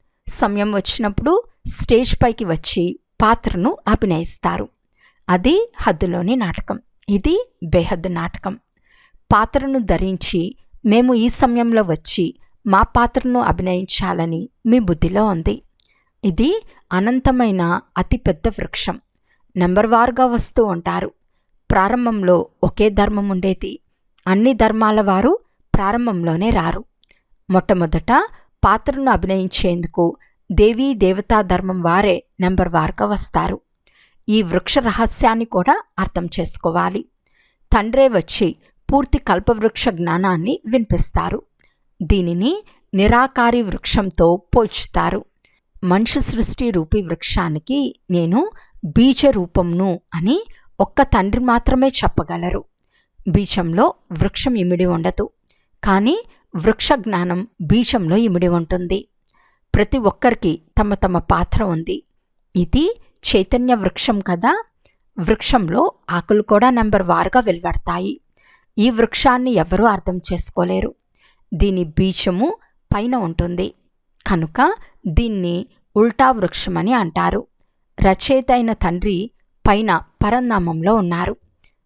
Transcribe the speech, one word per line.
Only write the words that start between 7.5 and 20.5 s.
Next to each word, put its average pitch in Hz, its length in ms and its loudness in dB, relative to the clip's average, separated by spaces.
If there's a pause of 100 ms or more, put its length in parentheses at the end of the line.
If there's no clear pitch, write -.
బేహద్దు 170 440 -2
నాటకం. 175 500 -8 (720)
పాత్రను 269 460 2
ధరించి 185 800 -2 (300)
మేము 240 280 4
ఈ 233 140 2
సమయంలో 233 540 2
వచ్చి 165 520 -2 (320)
మా 196 160 4
పాత్రను 247 580 0
అభినయించాలని 180 1080 -2 (180)
మీ 233 120 6
బుద్ధిలో 185 480 0
ఉంది. 196 360 -2 (640)
ఇది 247 380 0 (300)
అనంతమైన 214 880 0 (180)
అతిపెద్ద 185 500 -2
వృక్షం. - 520 -6 (560)
నెంబర్ 185 300 2
వారుగా 240 400 2
వస్తూ 233 380 0